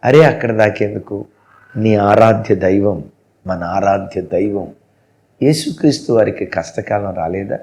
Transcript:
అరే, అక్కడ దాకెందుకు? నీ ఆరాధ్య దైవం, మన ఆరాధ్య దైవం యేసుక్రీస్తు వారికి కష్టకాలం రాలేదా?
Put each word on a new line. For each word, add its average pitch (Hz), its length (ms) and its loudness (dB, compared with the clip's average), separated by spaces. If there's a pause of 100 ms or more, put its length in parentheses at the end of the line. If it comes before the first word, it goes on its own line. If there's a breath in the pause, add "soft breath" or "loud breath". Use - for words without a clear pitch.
అరే, 143 180 6
అక్కడ 123 340 0
దాకెందుకు? 107 680 -2 (520 soft breath)
నీ 107 180 2
ఆరాధ్య 107 600 4
దైవం, 95 480 0 (440)
మన 90 160 -6
ఆరాధ్య 98 580 -2
దైవం 92 460 -4 (760)
యేసుక్రీస్తు 156 680 -2
వారికి 104 320 2
కష్టకాలం 101 680 -6
రాలేదా? 92 500 -6